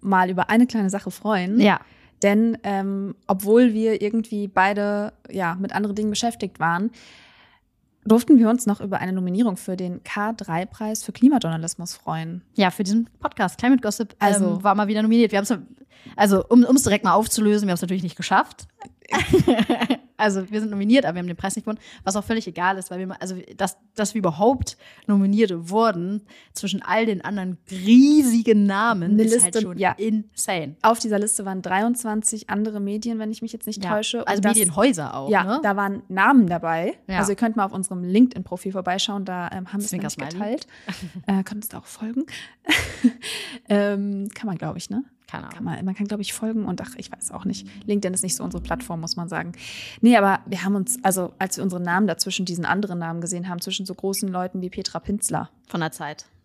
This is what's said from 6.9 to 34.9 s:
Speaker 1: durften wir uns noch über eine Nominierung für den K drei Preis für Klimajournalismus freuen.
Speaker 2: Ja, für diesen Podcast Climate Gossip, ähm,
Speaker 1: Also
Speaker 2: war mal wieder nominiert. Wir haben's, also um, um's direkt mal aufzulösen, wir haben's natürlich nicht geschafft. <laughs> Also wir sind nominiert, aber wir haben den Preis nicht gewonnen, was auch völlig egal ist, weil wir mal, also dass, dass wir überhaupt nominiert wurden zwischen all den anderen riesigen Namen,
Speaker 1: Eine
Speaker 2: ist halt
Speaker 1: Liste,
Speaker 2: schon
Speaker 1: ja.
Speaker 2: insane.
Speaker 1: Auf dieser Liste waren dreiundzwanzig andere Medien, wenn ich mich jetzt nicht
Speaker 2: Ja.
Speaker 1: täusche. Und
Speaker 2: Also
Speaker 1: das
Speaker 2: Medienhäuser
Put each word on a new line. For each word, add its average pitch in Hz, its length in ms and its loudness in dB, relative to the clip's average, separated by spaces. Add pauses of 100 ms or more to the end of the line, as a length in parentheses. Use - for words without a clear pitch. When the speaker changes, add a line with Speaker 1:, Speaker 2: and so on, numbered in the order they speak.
Speaker 1:
durften 240 340 6
wir 226 100 6
uns 247 180 0
noch 208 140 0
über 190 200 -4
eine 185 120 -4
Nominierung 185 440 0
für 185 200 -8
den 180 280 -8
K 208 300 -4
drei 180 320 -4
Preis 214 360 -8
für - 80 -10
Klimajournalismus 170 840 0
freuen. 160 480 -8 (120)
Speaker 2:
Ja, 190 160 4
für 202 140 -4
diesen 220 340 0
Podcast - 400 -4
Climate 247 240 4
Gossip, 208 300 -6
ähm, - 80 -20
Speaker 1:
Also 196 420 2
Speaker 2:
war 196 140 2
mal 208 100 2
wieder 214 160 0
nominiert. 220 300 4
Wir 202 60 2
haben's, 202 140 0 (600)
also 202 320 4
um, 247 180 10
um's 262 200 4
direkt 208 200 2
mal 180 100 6
aufzulösen, 208 520 2
wir 185 60 0
haben's 175 100 -2
natürlich 185 220 -4
nicht 175 120 -8
geschafft. - 520 -2 (420)
<laughs> - 880 2 (200)
Also 190 340 0
wir 214 80 -2
sind 214 100 -4
nominiert, 208 340 4
aber 165 120 -2
wir - 40 -6
haben 175 60 -6
den 175 100 -8
Preis 196 200 -6
nicht - 80 -8
gewonnen, 214 160 -6 (240)
was 196 100 -2
auch 208 80 -2
völlig 226 240 -4
egal 180 320 0
ist, 185 140 -12
weil 180 80 -8
wir 185 80 -8
mal, 185 100 -10
also 185 160 -8 (220)
dass, 190 200 -4 (200)
dass 208 180 -2
wir 226 60 -4
überhaupt 196 560 0 (320)
nominiert 202 420 4 (180)
wurden 202 540 0 (300)
zwischen 190 280 -6
all 220 260 0
den 196 180 -2
anderen 185 340 -6 (100)
riesigen 233 960 6
Namen, 202 500 0
Speaker 1:
Eine 220 100 6
Speaker 2:
ist 226 180 2
halt 175 140 0
Speaker 1:
Liste, 220 60 0
Speaker 2:
schon 180 160 -8
Speaker 1:
ja. 185 200 2
Speaker 2:
insane. 196 840 -4
Speaker 1:
Auf 226 180 4
dieser 208 180 -2
Liste 208 260 -2
waren 190 160 -6
dreiundzwanzig 214 880 -2
andere 214 280 -2
Medien, 220 400 -4
wenn 220 140 -6
ich - 100 -14
mich 233 100 -8
jetzt 226 140 -14
nicht 208 160 -8
Speaker 2:
Ja. 185 140 -4
Speaker 1:
täusche. 220 240 -4
Und - 80 -6
Speaker 2:
Also 202 140 0
Speaker 1:
das 208 120 4
Speaker 2:
Medienhäuser 196 600 2